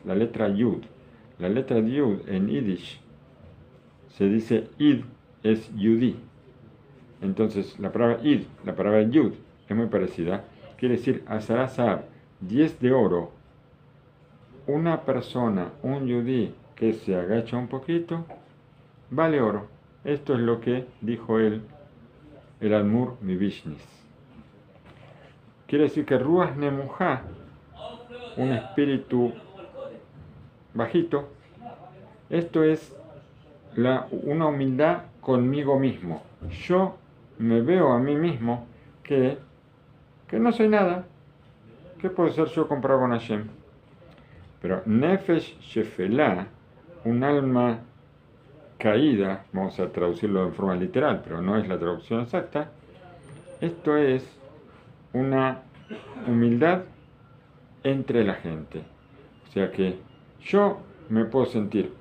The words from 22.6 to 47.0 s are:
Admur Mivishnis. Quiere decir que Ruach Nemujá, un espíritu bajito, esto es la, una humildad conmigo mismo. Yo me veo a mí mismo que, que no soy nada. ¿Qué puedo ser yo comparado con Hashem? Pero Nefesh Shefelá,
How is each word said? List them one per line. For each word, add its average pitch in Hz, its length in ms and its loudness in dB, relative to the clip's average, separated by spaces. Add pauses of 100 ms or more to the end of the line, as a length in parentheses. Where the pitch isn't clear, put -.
Admur 113 480 2
Mivishnis. 92 640 -4 (1800)
Quiere 147 180 2
decir 147 200 -2
que 135 120 2
Ruach 143 380 2
Nemujá, 139 640 -2 (1160)
un 131 120 0
espíritu 127 840 0 (1400)
bajito, 143 560 0 (1000)
esto 170 340 0
es 156 340 0 (800)
la, 123 360 0
una 147 360 -2
humildad 139 560 0 (180)
conmigo 135 580 2
mismo. 90 440 -4 (260)
Yo 190 480 0 (400)
me 113 240 2
veo 151 320 4
a 120 60 4
mí 139 160 0
mismo 123 520 -2 (360)
que, 135 340 2 (920)
que 220 120 -2
no 233 120 4
soy 220 160 4
nada. 185 380 2 (920)
¿Qué 190 100 -4
puedo 175 220 2
ser 156 160 0
yo 156 200 -2
comparado 135 340 2
con 123 100 2
Hashem? 110 360 -4 (1120)
Pero 92 240 -2
Nefesh 156 720 2
Shefelá, 104 880 0 (580)